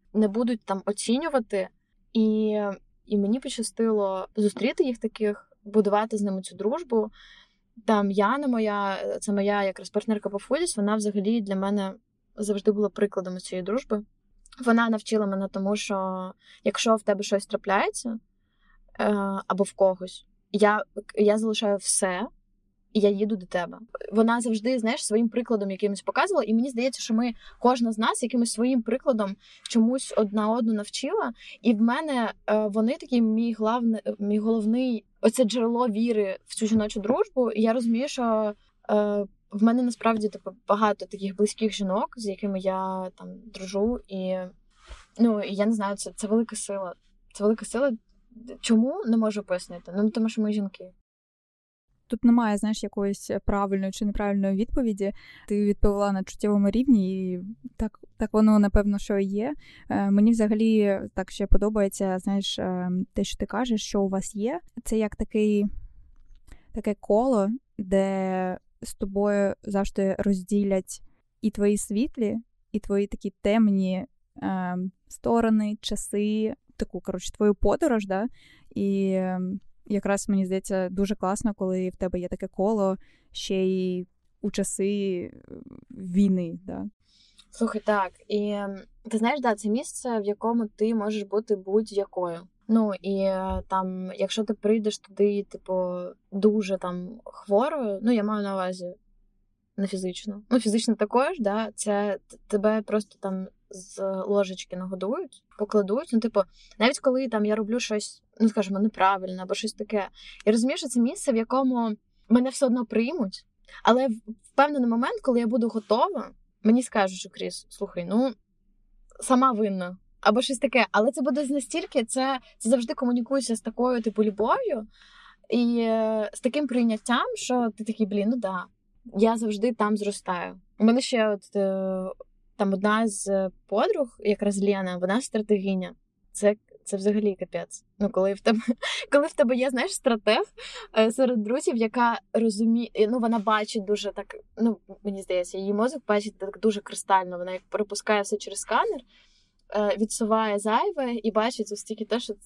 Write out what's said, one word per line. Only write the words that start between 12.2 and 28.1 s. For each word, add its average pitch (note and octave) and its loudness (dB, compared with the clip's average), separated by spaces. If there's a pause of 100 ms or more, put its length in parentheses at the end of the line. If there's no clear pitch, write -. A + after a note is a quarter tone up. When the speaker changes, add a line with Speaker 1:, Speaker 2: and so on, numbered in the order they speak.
Speaker 1:
завжди G#3 0
була G3+ 0
прикладом F#3+ -2
цієї F#3 -8
дружби. G#3 -4 (600)
Вона A#3 4
навчила G#3+ 0
мене G3 -2
тому, G3 -2
що F#3+ -4 (340)
якщо A3 2
в A3 -8
тебе G3+ 0
щось G3+ -2
трапляється, A3+ -2 (840)
е, G#3 2 (320)
або F#3+ 0
в - -2
когось, F#3 0 (260)
я, G#3 4 (320)
я G#3+ 4
залишаю G#3+ 0
все, F#3+ -2 (640)
і G#3+ 2
я G3+ 6
їду G#3 0
до F3+ -14
тебе. F3 -4 (340)
Вона A3+ 4
завжди, A#3 -2
знаєш, A3+ -2
своїм A3+ 2
прикладом A3 -2
якимось G3 -4
показувала, E4 0
і G#3+ 0
мені B3 0
здається, B3 -2
що A3+ -2
ми, A#3 0 (260)
кожна A#3+ 2
з G#3+ -4
нас C4 0